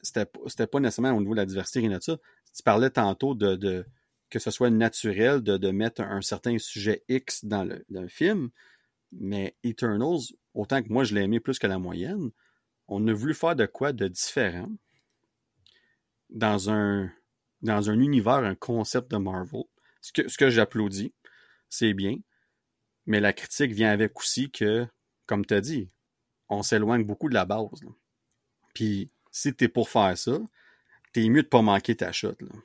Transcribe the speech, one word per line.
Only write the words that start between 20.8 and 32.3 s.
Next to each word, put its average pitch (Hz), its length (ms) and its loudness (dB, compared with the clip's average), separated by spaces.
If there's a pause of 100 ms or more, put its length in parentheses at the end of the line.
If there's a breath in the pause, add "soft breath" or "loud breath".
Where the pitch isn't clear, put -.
c'est 110 240 0
bien, 98 240 -4 (880)
mais 104 140 2
la 104 120 4
critique - 400 -2
vient 107 180 2
avec 104 280 0
aussi 135 320 -2
que, 113 360 0 (400)
comme 101 180 0
t'as 104 160 2
dit, 117 300 -4 (580)
on 101 140 -2
s'éloigne 113 420 2
beaucoup 104 240 -4
de 123 60 0
la 95 100 2
base, 104 380 -6
là. - 80 -20 (840)
Puis, 104 380 -4 (220)
si 143 200 -2
t'es 123 140 2
pour 113 220 0
faire 95 280 2
ça, 131 220 -2 (720 soft breath)
t'es 110 160 2
mieux 147 140 6
de - 60 -16
pas 120 120 8
manquer 107 360 4
ta 87 160 -6
shot, - 280 -6